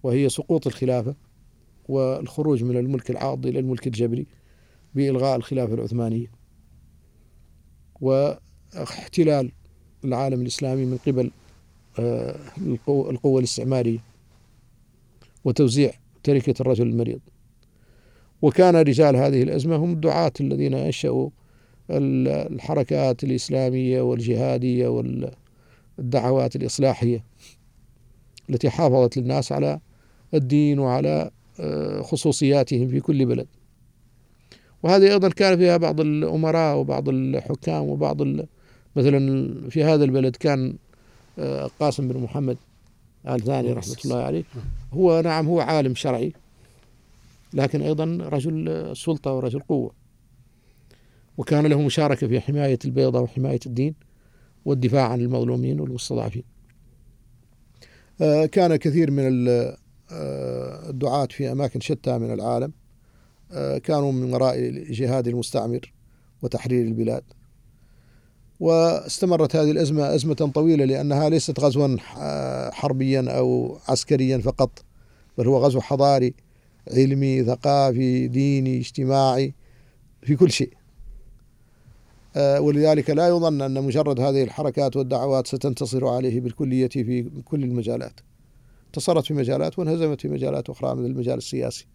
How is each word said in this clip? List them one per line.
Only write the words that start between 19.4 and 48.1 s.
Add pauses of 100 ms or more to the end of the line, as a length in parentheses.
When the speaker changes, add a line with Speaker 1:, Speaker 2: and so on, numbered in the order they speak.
Speaker 1:
الأزمة
هم
الدعاة (100)
الذين
أنشأوا (600)
ال-،
الحركات
الإسلامية
والجهادية
والدعوات
الإصلاحية، (1300)
التي
حافظت
للناس
على (540)
الدين
وعلى، (280)
آه،
خصوصياتهم
في
كل
بلد. (1400)
وهذه
أيضا
كان
فيها
بعض
الأمراء
وبعض
الحكام
وبعض
ال-، (480)
مثلا
في
هذا
البلد
كان، (640)
آه، (100)
قاسم
بن
محمد (720)
آل
ثاني
Speaker 2:
مؤسس.
Speaker 1:
رحمة
الله
عليه. (120)
Speaker 2:
نعم. (280)
Speaker 1:
هو،
نعم،
هو
عالم
شرعي، (1200)
لكن
أيضا